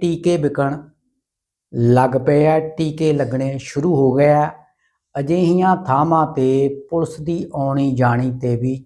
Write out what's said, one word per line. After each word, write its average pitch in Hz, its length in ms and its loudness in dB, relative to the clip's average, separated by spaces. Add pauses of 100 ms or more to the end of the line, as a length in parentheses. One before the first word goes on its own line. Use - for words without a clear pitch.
ਟੀਕੇ 170 360 0
ਵਿਕਣ 143 400 -2 (960)
ਲੱਗ 123 360 4 (160)
ਪਏ 147 220 4
ਆ, 160 120 2
ਟੀਕੇ 156 540 -2
ਲੱਗਣੇ 135 440 -2
ਸ਼ੁਰੂ 147 380 -2
ਹੋ 135 180 4
ਗਏ 143 160 4
ਆ। 147 200 2 (680)
ਅਜਿਹੀਆਂ 175 600 2
ਥਾਵਾਂ 156 520 2
'ਤੇ 135 640 0
ਪੁਲਿਸ 165 320 -4
ਦੀ 170 340 -6
ਆਉਣੀ 139 400 -2
ਜਾਣੀ 123 360 0
'ਤੇ 123 240 -4
ਵੀ 127 200 -4 (100)